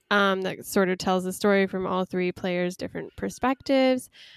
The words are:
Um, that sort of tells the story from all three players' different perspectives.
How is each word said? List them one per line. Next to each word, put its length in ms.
Um, 320
that 220
sort 240
of 80
tells 280
the 80
story 340
from 180
all 200
three 260
players' 460
different 400
perspectives. 920